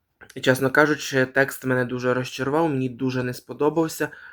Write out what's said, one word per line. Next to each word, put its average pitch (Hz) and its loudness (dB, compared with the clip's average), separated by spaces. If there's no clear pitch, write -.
І, 131 -14
чесно 131 2
кажучи, 143 2
текст 135 0
мене 127 2
дуже 123 0
розчарував, 135 0
мені 131 0
дуже 127 -2
не 123 -4
сподобався. 151 -2